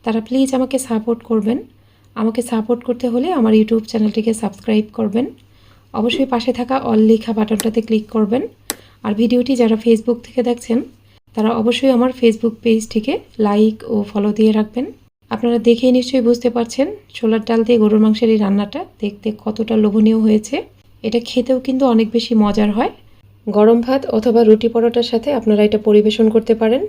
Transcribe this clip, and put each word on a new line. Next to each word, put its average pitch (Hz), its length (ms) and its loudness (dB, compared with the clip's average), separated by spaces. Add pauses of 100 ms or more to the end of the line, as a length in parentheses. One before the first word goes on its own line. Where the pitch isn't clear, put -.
তারা 226 160 -2
প্লিজ 262 320 0
আমাকে 262 260 -2
সাপোর্ট 233 440 -4
করবেন। 226 340 -2 (580)
আমাকে 220 260 -2
সাপোর্ট 233 420 -2
করতে 240 260 -4
হলে 247 240 -2
আমার 226 200 2
YouTube 220 380 2
চ্যানেলটিকে 214 420 -2
সাবস্ক্রাইব 214 600 -2
করবেন। 220 320 -2 (680)
অবশ্যই 240 400 -2
পাশে 240 200 -2
থাকা 247 220 -4 (140)
all 220 180 4
লেখা 220 260 2
বাটনটাতে 220 480 -2
ক্লিক 214 280 -2
করবেন। 220 340 -2 (600)
আর 214 100 -4
ভিডিওটি 247 420 0
যারা 226 220 2
Facebook 226 440 0
থেকে - 220 -6
দেখছেন, 240 360 -4 (560)
তারা 220 140 0 (120)
অবশ্যই 240 300 0
আমার 247 280 2
Facebook 220 420 0
পেজটিকে 220 520 -2 (260)
লাইক 214 360 2 (160)
ও 226 120 -2
ফলো 208 300 -2
দিয়ে 214 200 2
রাখবেন। 214 320 -2 (460)
আপনারা 233 280 -2
দেখেই 233 320 2
নিশ্চয়ই 254 360 0
বুঝতে 240 220 0
পারছেন 233 380 -2 (260)
ছোলার 220 320 -2
ডাল 226 180 0
দিয়ে 240 160 2
গরুর 214 240 4
মাংসের 214 260 2
এই 220 100 2
রান্নাটা 202 420 -2 (180)
দেখতে 202 280 -8 (140)
কতটা 220 360 -4
লোভনীয় 214 420 2
হয়েছে। 214 360 0 (480)
এটা 220 220 -2
খেতেও 254 340 -2
কিন্তু 262 260 -2
অনেক 226 260 2
বেশি 233 240 -2
মজার 208 360 2
হয়। 240 200 -2 (560)
গরম 214 340 4
ভাত 262 280 -2
অথবা 226 340 2
রুটি 220 260 6
পরোটার 233 420 0
সাথে 233 220 -2
আপনারা 220 300 2
এটা 214 160 2
পরিবেশন 214 500 4
করতে 220 260 0
পারেন। 226 340 0